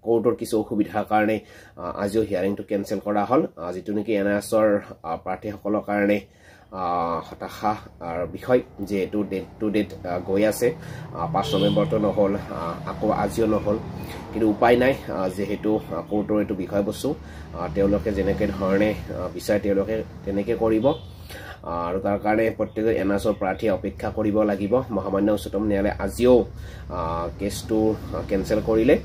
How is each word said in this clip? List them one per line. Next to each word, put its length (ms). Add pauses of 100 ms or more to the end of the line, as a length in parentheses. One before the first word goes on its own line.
কোৰ্টৰ 320
কিছু 260
অসুবিধাৰ 440
কাৰণে, 360 (360)
আহ, 240
আজিও 220
হিয়াৰিংটো 400
কেঞ্চেল 360
কৰা 260
হ'ল, 220 (100)
আহ, 160
যিটো 200
নেকি 220
এন 120
এছৰ, 540 (220)
আহ, 220
প্ৰাৰ্থীসকলৰ 560
কাৰণে, 400 (500)
আহ, 600
হতাশাৰ 960
বিষয়। 340 (200)
যিহেতু 440
ডেট 360
টু 100
ডেট, 360
আহ, 200
গৈ 180
আছে, 300 (400)
আহ, 180
পাঁচ 220
নৱেম্বৰতো 440
নহ'ল, 360
আহ, 540
আকৌ 220
আজিও 360
নহ'ল, 320 (540)
কিন্তু 180
উপায় 260
নাই, 180 (140)
আহ, 200
যিহেতু, 480
আহ, 340
কোৰ্টৰ 280
এইটো 160
বিষয়বস্তু, 600 (400)
আহ, 200
তেওঁলোকে 380
যেনেকে 340
ধৰণে, 480
আহ, 400
বিচাৰে 240
তেওঁলোকে 440 (220)
তেনেকে 320
কৰিব। 300
আহ, 1000
আৰু 120
তাৰ 180
কাৰণে 320
প্ৰত্যেকে 400
এন 200
এছৰ 220
প্ৰাৰ্থীয়ে 400
অপেক্ষা 380
কৰিব 320
লাগিব। 480
মহামান্য 420
উচ্চতম 320
ন্যায়ালয়ে 280
আজিও, 520 (440)
আহ, 400 (100)
কেছটো, 560 (200)
আহ, 140
কেঞ্চেল 380
কৰিলে। 380